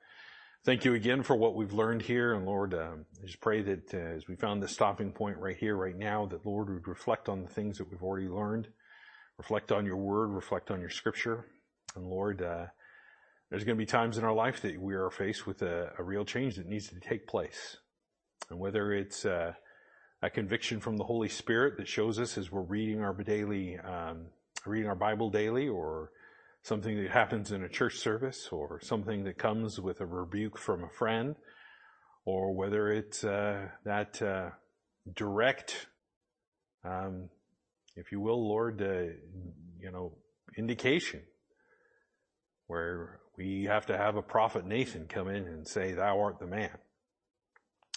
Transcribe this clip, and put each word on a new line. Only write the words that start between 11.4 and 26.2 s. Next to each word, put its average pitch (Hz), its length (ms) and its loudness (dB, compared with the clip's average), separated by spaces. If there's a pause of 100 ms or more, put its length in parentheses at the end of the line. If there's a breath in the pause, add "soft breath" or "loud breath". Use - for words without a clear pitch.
and 92 140 -10
Lord, 95 340 -2
uh, 87 240 -4 (840 loud breath)
there's 101 140 -4
gonna 113 140 2
be 110 100 0
times 117 320 4
in 113 60 2
our 110 100 4
life 117 280 2
that 87 180 -2
we 98 160 -2
are 95 120 0
faced 101 380 -2
with 98 160 -4
a, 87 380 0
a - 20 -4
real 98 220 -2
change 120 320 -2
that 90 100 -8
needs 101 220 -4
to 87 100 -14
take - 300 -4
place. - 480 -2 (760)
And 85 80 -6
whether 101 340 2
it's, 98 320 -2
uh, 85 280 2 (680 loud breath)
a 90 100 2
conviction 110 500 -2
from 110 160 -2
the 101 80 0
Holy 113 240 0
Spirit 120 480 2
that 101 100 -6
shows 107 320 2
us 120 180 -2
as 92 140 -4
we're 95 120 -2
reading 107 400 0
our 98 120 0
daily, 101 640 0
um, 85 480 -6 (380)
reading 107 240 0
our 98 80 0
Bible 107 340 2
daily, 110 380 2
or 78 420 -2 (520 loud breath)